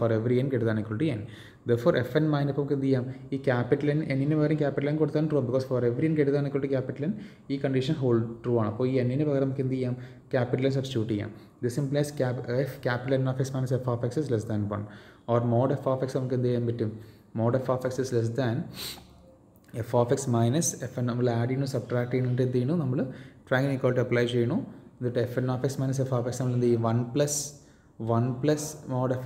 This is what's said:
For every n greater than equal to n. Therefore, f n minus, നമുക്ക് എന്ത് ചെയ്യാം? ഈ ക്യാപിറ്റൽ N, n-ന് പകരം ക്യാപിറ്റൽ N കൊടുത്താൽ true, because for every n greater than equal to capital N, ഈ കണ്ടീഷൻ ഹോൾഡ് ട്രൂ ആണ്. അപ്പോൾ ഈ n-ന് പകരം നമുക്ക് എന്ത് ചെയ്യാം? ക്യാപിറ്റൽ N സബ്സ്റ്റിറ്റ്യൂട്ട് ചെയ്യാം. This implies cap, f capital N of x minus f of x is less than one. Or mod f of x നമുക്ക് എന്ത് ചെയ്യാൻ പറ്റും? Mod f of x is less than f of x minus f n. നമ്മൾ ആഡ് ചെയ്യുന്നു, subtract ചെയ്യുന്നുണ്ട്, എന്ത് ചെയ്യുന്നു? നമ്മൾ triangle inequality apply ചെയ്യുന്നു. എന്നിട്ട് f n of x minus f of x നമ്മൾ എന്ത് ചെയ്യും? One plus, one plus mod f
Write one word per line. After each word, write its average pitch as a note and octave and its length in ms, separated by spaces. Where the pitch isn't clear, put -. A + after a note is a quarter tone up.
For A#2 160
every A#2 260
n C#3+ 80
greater A2+ 200
than A2 120
equal G#2+ 200
to D#3+ 120
n. G#2+ 80
Therefore, A#2 240
f - 120
n D#3 120
minus, C#3+ 240
നമുക്ക് C#3+ 200
എന്ത് C3+ 100
ചെയ്യാം? B2+ 180
ഈ - 20
ക്യാപിറ്റൽ B2+ 480
N, D3+ 60
n-ന് C#3+ 220
പകരം D3+ 240
ക്യാപിറ്റൽ C#3 300
N D#3 100
കൊടുത്താൽ D3+ 300
true, C#3+ 160
because B2+ 220
for B2+ 180
every C3 220
n D#3+ 60
greater C#3 200
than C#3+ 120
equal C3+ 160
to C3+ 100
capital C3 340
N, G3+ 40
ഈ C#3 120
കണ്ടീഷൻ C3+ 380
ഹോൾഡ് A#2 240
ട്രൂ B2 80
ആണ്. G#2+ 100
അപ്പോൾ B2 180
ഈ C3 40
n-ന് C3 240
പകരം C#3 200
നമുക്ക് C3+ 180
എന്ത് C3 100
ചെയ്യാം? B2 180
ക്യാപിറ്റൽ B2+ 360
N C3+ 80
സബ്സ്റ്റിറ്റ്യൂട്ട് A#2 340
ചെയ്യാം. G#2 180
This A#2+ 180
implies C#3+ 280
cap, B2 160
f - 20
capital B2+ 360
N C3 100
of C3 140
x - 100
minus C3 160
f - 120
of A#2 160
x - 120
is C#3 120
less G#2+ 160
than G#2 140
one. G2+ 80
Or A#2+ 80
mod C3 180
f - 100
of C3 160
x C#3 100
നമുക്ക് B2+ 220
എന്ത് B2 100
ചെയ്യാൻ A#2+ 200
പറ്റും? A2+ 220
Mod A#2 140
f - 120
of B2+ 140
x - 140
is - 140
less A2+ 120
than A#2+ 160
f - 20
of A#2+ 180
x - 40
minus A#2+ 320
f - 120
n. A#2+ 80
നമ്മൾ B2 160
ആഡ് A#2+ 100
ചെയ്യുന്നു, C3 260
subtract A#2+ 380
ചെയ്യുന്നുണ്ട്, B2+ 340
എന്ത് B2+ 120
ചെയ്യുന്നു? C3 260
നമ്മൾ B2+ 140
triangle C3+ 260
inequality B2+ 320
apply A#2+ 180
ചെയ്യുന്നു. B2 240
എന്നിട്ട് B2 220
f - 40
n B2+ 100
of B2 140
x - 120
minus C3+ 260
f - 100
of A#2 140
x - 100
നമ്മൾ B2+ 160
എന്ത് B2 100
ചെയ്യും? A#2 220
One A#2 100
plus, D3 260
one A#2 140
plus D3+ 260
mod B2+ 180
f - 40